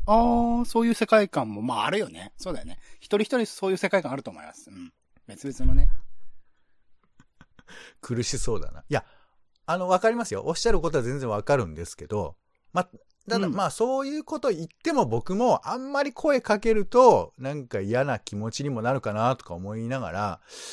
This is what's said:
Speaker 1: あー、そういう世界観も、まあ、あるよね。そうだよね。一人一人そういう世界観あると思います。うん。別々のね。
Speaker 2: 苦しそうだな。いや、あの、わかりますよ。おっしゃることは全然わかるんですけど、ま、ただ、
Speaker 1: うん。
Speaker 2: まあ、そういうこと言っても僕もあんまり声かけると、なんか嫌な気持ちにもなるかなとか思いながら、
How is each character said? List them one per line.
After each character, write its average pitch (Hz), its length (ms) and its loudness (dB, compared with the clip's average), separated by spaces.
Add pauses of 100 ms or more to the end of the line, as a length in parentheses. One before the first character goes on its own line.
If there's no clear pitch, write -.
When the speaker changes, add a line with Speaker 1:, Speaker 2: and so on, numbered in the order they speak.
Speaker 1:
あ 202 100 6
ー、 240 480 2
そ 233 160 0
う 233 40 2
い 233 40 4
う 233 40 4
世 220 140 -2
界 208 220 4
観 113 240 -4
も、 104 80 -8
ま 120 140 -4
あ、 104 100 -2
あ - 60 -2
る 196 60 -2
よ 208 120 -4
ね。 - 280 -18
そ 185 140 -10
う - 20 -6
だ - 60 -6
よ - 60 -12
ね。 - 120 -10 (220)
一 - 60 -20 (120)
人 - 20 2
一 220 180 0
人 226 80 0
そ - 240 -6
う - 20 2
い 190 40 0
う - 20 -6
世 185 120 -2
界 185 140 0
観 147 80 -8
あ - 40 -6
る 135 60 -8
と - 80 -12
思 - 120 -18
い 76 40 -18
ま 78 80 -20
す。 - 160 -20
う 98 40 -20
ん。 92 180 -18 (340)
別 - 260 -18
々 131 140 2
の 135 80 10
ね。 - 160 12 (2000)
Speaker 2:
苦 120 200 -6
し 127 160 -4
そ 117 200 0
う 92 40 0
だ - 100 -4
な。 - 100 -14
い - 80 -20
や、 139 140 -2 (600)
あ 160 140 -2
の、 180 80 -4
わ 185 120 4
か 226 120 2
り 233 40 -2
ま 233 80 -4
す 208 120 -8
よ。 98 100 -8
お 147 60 -4
っ 170 40 -2
し - 120 -2
ゃ 233 40 6
る 214 80 6
こ 156 120 -2
と 151 80 0
は 120 40 -2
全 127 140 -4
然 131 100 -6
わ 104 140 -4
か 143 160 2
る 117 80 0
ん 80 80 -10
で 82 100 -12
す - 140 -14
け - 80 -16
ど、 98 320 -6 (340)
ま、 180 120 -4 (440)
た 214 120 -2
だ、 196 80 -2
Speaker 1:
う - 20 -2
ん。 196 60 -4
Speaker 2:
ま 196 100 -2
あ、 214 60 -2
そ 262 300 -2
う 277 60 -6
い 285 120 -8
う 302 40 -12
こ 302 160 -8
と 254 120 -2
言 165 140 -6
っ - 20 -16
て - 260 -6
も 233 140 2
僕 117 260 -4
も 220 340 2
あ 190 80 -4
ん 262 160 -10
ま 285 120 0
り 285 100 -6
声 285 260 0
か 214 200 0
け 226 120 0
る 214 140 2
と、 226 540 6
な 135 160 -8
ん 139 100 -10
か 110 140 -6
嫌 113 260 0
な 123 140 -4
気 - 160 -14
持 107 160 -6
ち - 100 -10
に 143 80 -4
も 117 140 -6
な 123 100 0
る 131 80 -4
か 110 120 -6
な 117 220 0
と - 80 -20
か 87 120 -12
思 98 200 -10
い 113 120 -8
な 131 120 -6
が 95 120 -8
ら、 95 300 -6 (320)